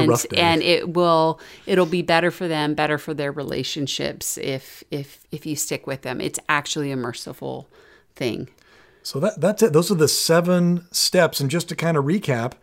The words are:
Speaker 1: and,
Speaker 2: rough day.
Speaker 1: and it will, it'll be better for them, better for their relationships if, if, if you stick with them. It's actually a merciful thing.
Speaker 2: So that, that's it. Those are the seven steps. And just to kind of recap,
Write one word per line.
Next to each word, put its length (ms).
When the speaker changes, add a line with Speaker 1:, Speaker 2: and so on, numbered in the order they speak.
Speaker 1:
and, 80
Speaker 2:
rough 200
day. 80
Speaker 1:
and 240
it 320
will, 460
it'll 200
be 160
better 300
for 160
them, 280
better 220
for 160
their 180
relationships 1040
if, 540
if, 400
if 140
you 100
stick 320
with 160
them. 180
It's 180
actually 420
a 60
merciful 680
thing. 340
Speaker 2:
So 180
that, 180
that's 240
it. 100
Those 180
are 40
the 140
seven 840
steps. 480
And 100
just 200
to 60
kind 220
of 80
recap, 580